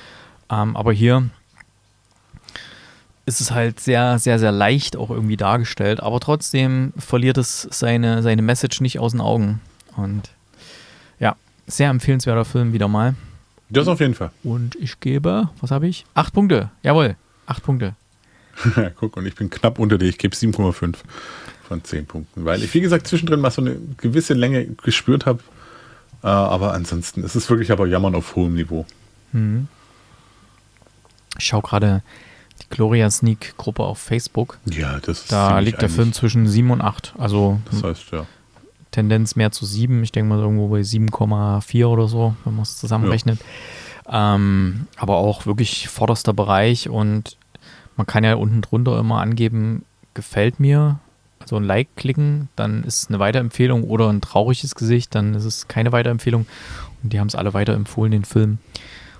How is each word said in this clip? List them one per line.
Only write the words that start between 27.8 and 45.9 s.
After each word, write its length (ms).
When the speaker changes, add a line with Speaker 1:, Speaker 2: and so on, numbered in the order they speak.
Speaker 2:
Jammern 260
auf 220
hohem 180
Niveau. 320
Speaker 1:
Mhm. 360
Ich 80
schau 140
gerade 400
die 80
Gloria 400
Sneak 480
Gruppe 260
auf 160
Facebook. 680
Speaker 2:
Ja, 340
das 240
ist 80
Speaker 1:
Da 180
Speaker 2:
ziemlich 160
Speaker 1:
liegt 160
der 80
Speaker 2:
einig. 60
Speaker 1:
Film 180
zwischen 340
sieben 240
und 100
acht. 360
Also 420
Speaker 2:
Das 120
heißt, 280
ja. 140
Speaker 1:
Tendenz 440
mehr 160
zu 140
sieben. 380
Ich 100
denke 160
mal 100
irgendwo 300
bei 140
sieben 280
Komma 500
vier 280
oder 180
so, 280
wenn 100
man 80
es 140
zusammenrechnet. 600
Speaker 2:
Ja. 280
Speaker 1:
Ähm, 520
aber 200
auch 300
wirklich 420
vorderster 420